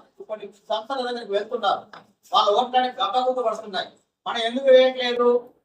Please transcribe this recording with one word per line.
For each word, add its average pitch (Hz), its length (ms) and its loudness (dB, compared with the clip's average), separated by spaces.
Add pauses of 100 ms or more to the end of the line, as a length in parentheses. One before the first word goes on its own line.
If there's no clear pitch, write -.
(280)
కొన్ని 208 180 -10 (220)
సంస్థల 220 380 -4
దగ్గరికి 233 300 -8
వెళ్తున్నారు, 214 460 -2 (480)
వాళ్ళ 208 160 4 (120)
ఓట్లని 254 300 0 (120)
గంపగుద్ద 254 460 0
పడుతున్నాయి. 214 420 -6 (360)
మనం 202 220 -4
ఎందుకు 262 280 -2
వేయట్లేదు? 247 520 2 (380)